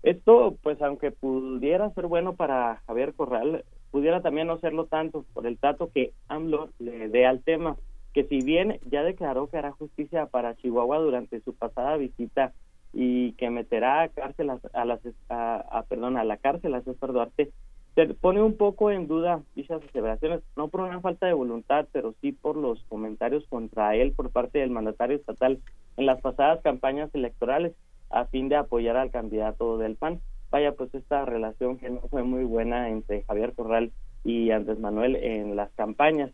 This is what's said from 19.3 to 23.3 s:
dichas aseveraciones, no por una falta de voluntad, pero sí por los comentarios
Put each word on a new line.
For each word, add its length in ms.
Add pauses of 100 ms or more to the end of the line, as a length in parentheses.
dichas 280
aseveraciones, 580 (160)
no 100
por 140
una 180
falta 260
de 80
voluntad, 580
pero 300
sí 100
por 260
los 280
comentarios 640